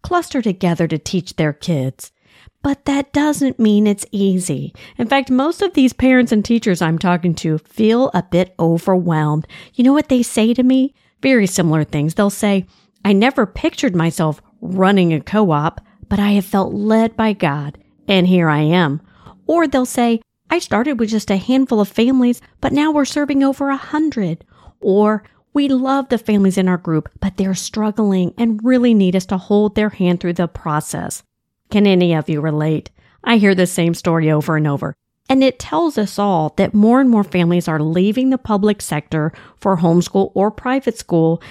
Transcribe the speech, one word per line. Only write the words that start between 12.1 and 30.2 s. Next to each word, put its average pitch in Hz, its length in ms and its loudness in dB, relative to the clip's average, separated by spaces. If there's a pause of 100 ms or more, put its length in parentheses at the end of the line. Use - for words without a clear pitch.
They'll 202 160 0
say, 196 340 -2 (400)
"I 208 80 2
never 233 320 2
pictured 254 500 -4
myself 160 460 -2 (220)
running 185 500 2
a 151 80 -2
co-op, 165 640 -2 (260)
but 202 100 -2
I 202 120 0
have 202 160 0
felt 190 260 -2
led 220 460 0
by 220 160 0
God, 147 420 -4 (320)
and 185 180 2
here 180 220 4
I 151 120 2
am." 156 420 0 (440)
Or 320 220 2
they'll 262 160 0
say, 233 380 -2 (260)
"I 330 100 -2
started 254 400 -2
with 220 120 -2
just 214 200 -4
a 196 60 0
handful 247 460 0
of 196 60 -2
families, 247 520 0 (220)
but 277 100 -2
now 294 180 2
we're 294 140 2
serving 277 400 -2
over 277 240 -2
a 277 80 -2
hundred." 269 680 -4 (380)
Or, 208 420 0 (300)
"We 285 160 0
love 262 400 -2
the - 80 -2
families 202 400 0
in 190 100 0
our 180 120 0
group, 160 320 -4 (100)
but 196 160 -4
they're 190 180 -2
struggling 208 840 -2
and 233 260 0
really 247 300 2
need 190 200 2
us 185 120 -2
to 196 100 -4
hold 208 380 0
their 214 160 0
hand 180 300 0